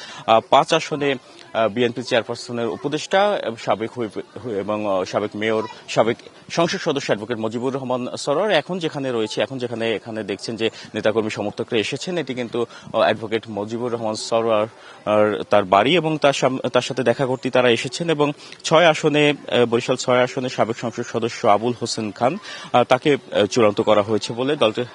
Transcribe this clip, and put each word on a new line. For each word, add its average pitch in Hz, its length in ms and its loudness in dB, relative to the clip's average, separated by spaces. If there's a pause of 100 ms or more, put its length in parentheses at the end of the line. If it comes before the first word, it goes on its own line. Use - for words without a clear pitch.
(280)
আহ, 113 120 6 (100)
পাঁচ 147 240 6
আসনে, 143 420 -2 (380)
আহ, 113 140 2
বিএনপি 117 360 0
চেয়ারপারসনের 117 640 -2
উপদেষ্টা, 156 720 0 (180)
সাবেক 110 380 -2
হুইপ 107 500 -8
এবং, 104 400 -4
আহ, 95 180 0
সাবেক 104 300 -4
মেয়র, 110 280 0 (260)
সাবেক 117 280 2 (340)
সংসদ 170 260 0
সদস্য 139 280 -4
অ্যাডভোকেট 110 320 -2
মজিবুর 117 360 -4
রহমান 127 340 -4 (100)
সরোয়ার 170 340 -2
এখন 175 280 -2
যেখানে 139 320 -4
রয়েছে, 113 300 -2
এখন 131 160 -2
যেখানে 113 380 -2
এখানে 110 280 -8
দেখছেন 104 320 -8
যে 110 140 -2 (260)
নেতাকর্মী 107 340 0
সমর্থকরা 107 500 -4
এসেছেন, 143 380 -4
এটি 135 160 -6
কিন্তু, 120 280 -4
আহ, - 400 -4
অ্যাডভোকেট 107 480 0
মজিবুর 110 420 -6
রহমান 113 240 -4
সরোয়ার 113 520 0 (380)
আর 107 440 2
তার 104 140 6
বাড়ি 101 320 4
এবং 156 220 0
তার 139 160 4
সাম-, 131 360 0
তার 123 120 2
সাথে 131 220 -4
দেখা 120 220 2
করতে 127 240 -2
তারা 123 200 4
এসেছেন। 131 400 -2
এবং 147 220 2 (320)
ছয় 165 220 6
আসনে, 147 480 4 (140)
আহ, 120 180 4
বরিশাল 120 300 0
ছয় 123 280 2
আসনে 127 260 -2
সাবেক 117 280 0
সংসদ 120 260 -6
সদস্য 117 440 -2
আবুল 107 340 4
হোসেন 110 300 -6
খান, 135 260 0 (360)
আহ, 123 100 6
তাকে, 135 340 4 (140)
আহ, 98 140 4
চূড়ান্ত 107 360 2
করা 107 200 4
হয়েছে 104 320 -2
বলে 131 220 -2
দলটির 123 400 2